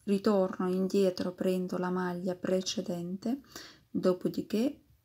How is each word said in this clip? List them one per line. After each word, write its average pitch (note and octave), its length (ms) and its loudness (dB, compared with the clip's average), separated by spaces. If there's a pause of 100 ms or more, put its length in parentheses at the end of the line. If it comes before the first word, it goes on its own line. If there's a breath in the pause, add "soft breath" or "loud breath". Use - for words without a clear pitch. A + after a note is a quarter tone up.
ritorno G3 640 2
indietro, F#3 640 2
prendo F#3 460 0
la F3+ 100 -2
maglia F3+ 460 -2
precedente, F#3 1080 -2 (480 loud breath)
dopodiché F#3 920 0 (220)